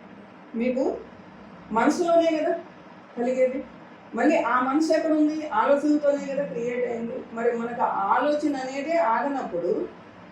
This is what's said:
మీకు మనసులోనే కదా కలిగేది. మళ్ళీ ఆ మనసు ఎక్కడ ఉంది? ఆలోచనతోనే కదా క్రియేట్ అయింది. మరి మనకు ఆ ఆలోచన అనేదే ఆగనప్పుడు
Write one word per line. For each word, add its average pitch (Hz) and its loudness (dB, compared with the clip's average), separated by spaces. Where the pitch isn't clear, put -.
మీకు 254 0
మనసులోనే 320 4
కదా 339 0
కలిగేది. 254 0
మళ్ళీ 254 4
ఆ 240 2
మనసు 302 2
ఎక్కడ 320 2
ఉంది? 302 0
ఆలోచనతోనే 285 2
కదా 269 -2
క్రియేట్ 240 -4
అయింది. 226 -6
మరి 233 0
మనకు 233 -4
ఆ - 2
ఆలోచన 269 0
అనేదే 277 -4
ఆగనప్పుడు 269 -2